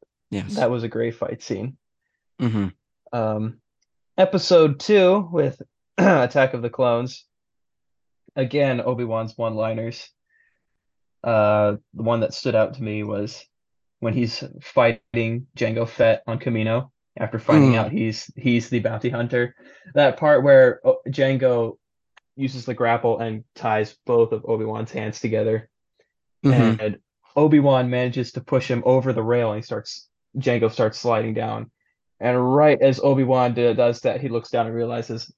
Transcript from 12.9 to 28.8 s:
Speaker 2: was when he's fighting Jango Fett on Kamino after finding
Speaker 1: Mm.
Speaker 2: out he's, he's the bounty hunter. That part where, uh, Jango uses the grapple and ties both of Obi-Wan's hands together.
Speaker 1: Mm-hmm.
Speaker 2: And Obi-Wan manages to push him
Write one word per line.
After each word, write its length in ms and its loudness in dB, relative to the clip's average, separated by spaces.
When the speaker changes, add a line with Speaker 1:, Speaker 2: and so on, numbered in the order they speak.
Speaker 2:
was 420 -8
when 140 -2
he's 300 -4
fighting 840 -2
Jango 320 -4
Fett 400 0
on 100 -4
Kamino 520 -4
after 220 -6
finding 320 4
Speaker 1:
Mm. 60 2
Speaker 2:
out 140 -2
he's, 440 -4
he's 340 -2
the 80 0
bounty 320 -4
hunter. 460 -4
That 240 4
part 260 4
where, 420 8
uh, 60 6
Jango 720 0
uses 280 -8
the 100 -6
grapple 440 0
and 240 -8
ties 400 -4
both 240 2
of 160 -6
Obi-Wan's 460 -6
hands 280 -8
together. 480 -2
Speaker 1:
Mm-hmm. 360 4
Speaker 2:
And 180 -4
Obi-Wan 560 4
manages 420 -4
to 80 -10
push 300 -2
him 160 -2